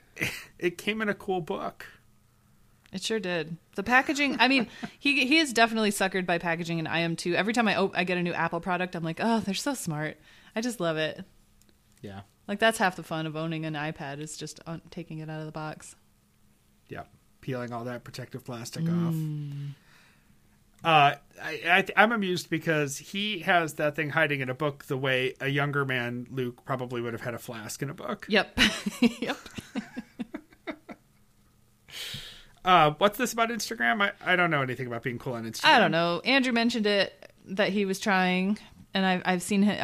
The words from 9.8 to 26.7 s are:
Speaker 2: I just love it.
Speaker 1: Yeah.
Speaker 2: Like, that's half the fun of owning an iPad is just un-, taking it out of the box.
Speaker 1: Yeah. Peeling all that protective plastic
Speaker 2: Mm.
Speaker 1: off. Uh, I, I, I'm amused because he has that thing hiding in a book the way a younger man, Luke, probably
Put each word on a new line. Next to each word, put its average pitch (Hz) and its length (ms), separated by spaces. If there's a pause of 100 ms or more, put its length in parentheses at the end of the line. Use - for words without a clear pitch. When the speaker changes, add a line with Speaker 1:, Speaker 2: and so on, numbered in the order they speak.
Speaker 2:
I 220 60
just 240 200
love 165 160
it. 156 260 (800)
Speaker 1:
Yeah. 101 200 (260)
Speaker 2:
Like, 208 120
that's 226 200
half 185 180
the 170 60
fun 160 220
of 156 120
owning 160 280
an 156 100
iPad 147 440
is 156 180
just - 300
un-, 160 140 (100)
taking 165 280
it 156 100
out 156 100
of 156 60
the 156 80
box. - 420 (920)
Speaker 1:
Yeah. - 140 (360)
Peeling 123 320
all 135 140
that 123 180
protective - 400
plastic 123 400
Speaker 2:
Mm. 151 880 (1120)
Speaker 1:
off. - 0
Uh, 151 320 (260)
I, 160 100 (140)
I, 185 200 (100)
I'm 214 160
amused 185 380
because 156 480
he 202 420
has 165 360
that 147 200
thing 151 140
hiding 147 320
in 127 80
a 127 60
book 143 300
the 135 120
way 131 420
a 135 80
younger 143 380
man, 123 440
Luke, 123 360
probably 123 360